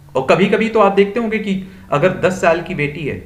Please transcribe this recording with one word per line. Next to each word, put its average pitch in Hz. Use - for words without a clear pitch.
और 135
कभी-कभी 208
तो 220
आप 196
देखते 196
होंगे 220
कि 196
अगर 143
दस 180
साल 165
की -
बेटी 147
है, 98